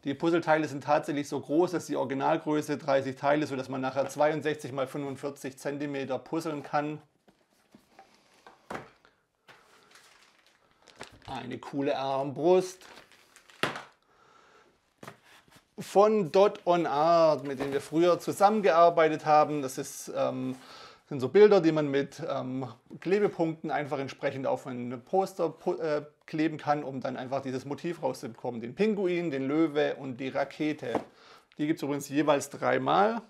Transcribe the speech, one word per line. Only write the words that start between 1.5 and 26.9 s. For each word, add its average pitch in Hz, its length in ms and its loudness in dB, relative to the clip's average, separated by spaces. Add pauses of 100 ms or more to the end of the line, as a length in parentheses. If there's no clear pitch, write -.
dass 156 140 -4
die 143 100 -6
Originalgröße 147 800 -2
dreißig 135 380 0
Teile, 147 320 0
sodass 127 200 -6
man 131 120 -8
nachher 131 280 -2
zweiundsechzig 151 640 -2
mal 135 160 -6
fünfundvierzig 139 720 -10
Zentimeter 139 640 -6
puzzeln 160 420 -6
kann. 151 400 -6 (4000)
Eine 123 320 -8
coole 139 400 -2
Armbrust. 143 800 2 (3000)
Von 202 500 4
Dot 202 340 4
on 175 220 2
Art, 156 560 4
mit 139 160 -6
denen 139 140 -4
wir 139 80 0
früher 170 400 2
zusammengearbeitet 170 1080 4
haben. 151 360 4
Das 131 160 -8
ist, - 380 -10
ähm, 127 380 -2 (540)
sind 147 100 -8
so 127 100 -2
Bilder, 202 320 8
die 160 120 2
man 151 180 0
mit, 139 400 -2
ähm, 131 380 -6 (320)
Klebepunkten 165 720 0
einfach 143 260 -4
entsprechend 135 480 -6
auf 127 220 -4
ein 123 360 -10
Poster 185 440 -2
pu-, 175 320 -4
äh, 151 240 -2 (200)
kleben 156 320 -2
kann, 147 280 -2
um 131 160 -8